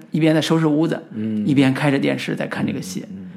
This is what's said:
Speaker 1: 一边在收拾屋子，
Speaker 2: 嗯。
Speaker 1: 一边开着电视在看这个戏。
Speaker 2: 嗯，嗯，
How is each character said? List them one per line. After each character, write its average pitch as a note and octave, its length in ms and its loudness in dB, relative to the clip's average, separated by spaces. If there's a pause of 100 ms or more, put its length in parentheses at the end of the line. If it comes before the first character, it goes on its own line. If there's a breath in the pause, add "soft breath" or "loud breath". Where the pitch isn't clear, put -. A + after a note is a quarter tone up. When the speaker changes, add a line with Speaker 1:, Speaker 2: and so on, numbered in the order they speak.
(120)
Speaker 1:
一 D3+ 80 0
边 D#3 120 4
在 D#3 80 4
收 D#3+ 200 2
拾 D#3+ 80 2
屋 D3+ 180 2
子， - 160 -2 (100)
Speaker 2:
嗯。 G#2+ 320 -2
Speaker 1:
一 - 80 2
边 C3 220 4
开 D3 160 0
着 C3+ 80 2
电 C#3+ 180 0
视 - 200 -4
在 C#3+ 100 -6
看 - 180 -4
这 - 80 -2
个 C3+ 80 -6
戏。 - 300 -10
Speaker 2:
嗯， - 80 -12
嗯， - 80 -14 (100)